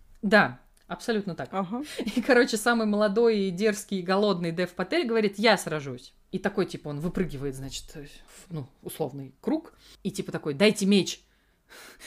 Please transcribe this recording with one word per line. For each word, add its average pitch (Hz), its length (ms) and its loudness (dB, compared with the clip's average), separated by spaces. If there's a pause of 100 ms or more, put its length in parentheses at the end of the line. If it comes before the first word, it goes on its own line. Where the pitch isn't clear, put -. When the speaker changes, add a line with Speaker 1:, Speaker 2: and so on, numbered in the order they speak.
(220)
Speaker 1:
Да, 190 380 4 (260)
абсолютно 196 480 -4
так. 143 180 -8
Speaker 2:
Ага. 196 300 -4 (160)
Speaker 1:
И, 226 220 -2
короче, 240 380 4
самый 226 280 0
молодой, 208 640 2
дерзкий 202 500 -2
и - 20 -8
голодный 185 500 2
Дев 175 220 -2
Патель 277 320 0
говорит: 220 320 0
«Я 208 180 6
сражусь». 139 560 -8 (200)
И 190 60 -4
такой, 196 280 0
типа, 151 220 -10
он 147 120 -6
выпрыгивает, 143 540 -4
значит, 135 300 -10 (100)
в, - 580 -18
ну, 143 140 -8 (160)
условный 139 580 -8
круг, - 320 -4 (300)
и, 196 80 -4
типа, - 220 -8
такой: 160 220 -6
«Дайте 202 320 4
меч». 196 340 2 (880)